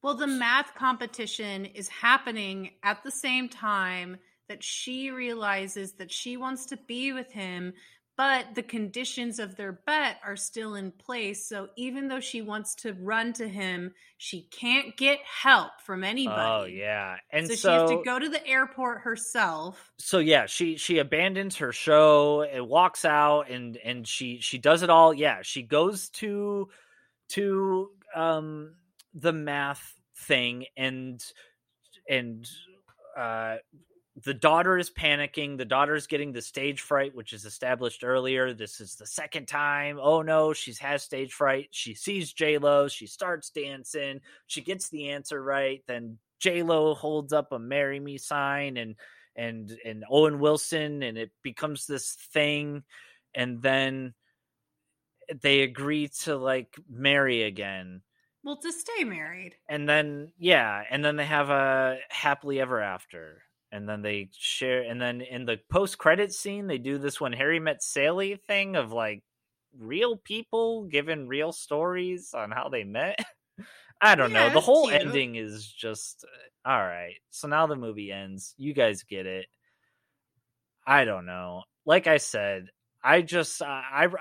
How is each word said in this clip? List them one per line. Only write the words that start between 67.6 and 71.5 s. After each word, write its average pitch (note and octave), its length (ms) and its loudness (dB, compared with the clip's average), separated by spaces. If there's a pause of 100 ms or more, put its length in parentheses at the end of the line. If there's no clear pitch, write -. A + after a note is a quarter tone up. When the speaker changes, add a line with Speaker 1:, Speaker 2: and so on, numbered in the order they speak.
Speaker 2:
Sally F3+ 520 0
thing G3 400 -2
of, A#2+ 160 0
like, A2 320 -4 (540)
real F3+ 400 -2
people A3+ 680 -4
giving D3 420 -2
real D3 240 -4